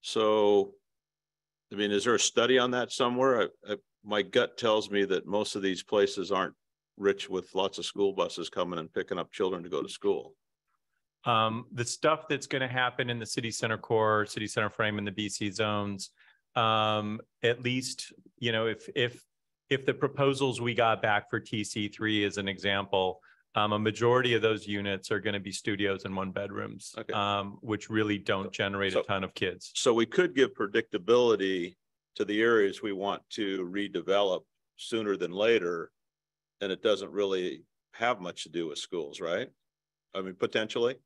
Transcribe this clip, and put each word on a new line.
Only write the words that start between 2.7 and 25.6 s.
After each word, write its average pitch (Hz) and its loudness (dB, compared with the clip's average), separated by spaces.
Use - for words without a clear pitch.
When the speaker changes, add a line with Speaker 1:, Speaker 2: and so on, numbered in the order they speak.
Speaker 1:
that 123 -4
somewhere? 123 2
I, 104 -4
I, 101 -4
my 104 0
gut 98 2
tells 107 2
me 101 2
that 90 0
most 101 -2
of 98 -4
these 95 -2
places 101 2
aren't 92 0
rich 98 0
with 92 -6
lots 98 0
of 87 -8
school 98 0
buses 87 -2
coming 90 -2
and 80 -12
picking 92 -4
up - -6
children 92 -2
to 87 -12
go 87 -2
to - -8
school. - -4
Speaker 2:
Um, 113 2
the 120 -2
stuff 156 0
that's 139 -2
gonna 131 -2
happen 123 -2
in 120 -4
the 110 -8
city 117 -4
center 110 -2
core, 107 4
city 107 -6
center 107 0
frame, 107 -2
and 101 -4
the 104 -4
B 104 -4
C 104 -4
zones, 101 -2
um, 107 2
at 123 2
least, 127 -4
you 117 -2
know, 113 0
if, 110 -6
if, 123 -2
if 135 0
the 135 2
proposals 135 0
we 120 -2
got 113 4
back 104 0
for 117 -2
T 107 -4
C 104 -4
three 107 0
as 98 0
an 98 -2
example, 98 0
um, 107 2
a 104 0
majority 120 2
of 110 2
those 110 2
units 101 -4
are 104 -2
gonna 101 -4
be 95 -10
studios 98 -2